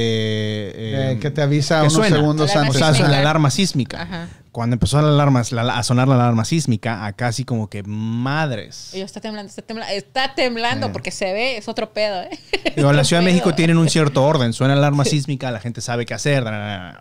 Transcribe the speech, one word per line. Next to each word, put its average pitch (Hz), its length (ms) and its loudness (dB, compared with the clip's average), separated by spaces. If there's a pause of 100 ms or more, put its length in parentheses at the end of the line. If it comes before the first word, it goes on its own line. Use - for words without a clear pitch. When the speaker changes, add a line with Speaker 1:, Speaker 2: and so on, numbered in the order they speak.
(760)
Speaker 1:
Eh, 131 380 -4
Speaker 2:
eh, 123 80 -4
Speaker 1:
que 147 100 -4
te 147 120 -2
avisa 147 340 2
Speaker 2:
que 156 60 4
Speaker 1:
unos 147 100 4
Speaker 2:
suena. 190 240 4
Speaker 1:
segundos 151 360 2
Speaker 3:
Alarma 147 160 2
Speaker 1:
antes. 131 80 2
Speaker 2:
O - 20 2
sea, 160 100 2
Speaker 3:
sísmica. 147 180 4
Speaker 2:
suena 147 100 4
la 139 40 2 (100)
alarma 156 200 2
sísmica. 147 520 -2
Speaker 3:
Ajá. 170 260 -10 (220)
Speaker 2:
Cuando 117 240 -2
empezó 117 280 2
la 151 60 4
alarma, 143 420 4
la, 117 120 -2
la, 123 160 0
a 110 40 0
sonar 127 260 2
la 139 60 6
alarma 120 320 4
sísmica, 113 600 -2
acá 104 220 -6
así 120 160 -4
como 113 240 -4
que, 101 140 -10
"Madres". 113 1120 -6
Speaker 3:
Yo, 190 100 -8
"Está 196 160 -14
temblando, 214 300 -12
está - 120 -20
temblando, 220 320 -10
está 262 400 -4
temblando", 247 520 -2
Speaker 2:
Sí. 202 60 -4
Speaker 3:
porque 185 180 -8
se 190 240 -4
ve, 240 240 -2
es 214 100 -14
otro 220 240 -6
pedo, 208 300 -2
¿eh? - 80 -12 (220)
<laughs> - 240 -4
Speaker 2:
Digo, 143 140 4
en 147 60 6
la 147 60 4
Speaker 3:
Otro - 20 2
Speaker 2:
Ciudad 170 180 2
de 180 40 4
México 180 200 4
Speaker 3:
pedo. 170 100 2
Speaker 2:
tienen 165 220 4
un 165 120 4
cierto 151 340 2
orden, 139 300 2
suena 135 200 2
la 139 60 4
alarma 143 240 2
Speaker 3:
Sí. - 60 0
Speaker 2:
sísmica, 139 400 -2
la 113 100 -6
gente 117 220 -8
sabe 120 240 -2
qué - 80 -8
hacer, 139 300 0
na, 107 60 -4
na, 107 80 -4
na, 98 420 -8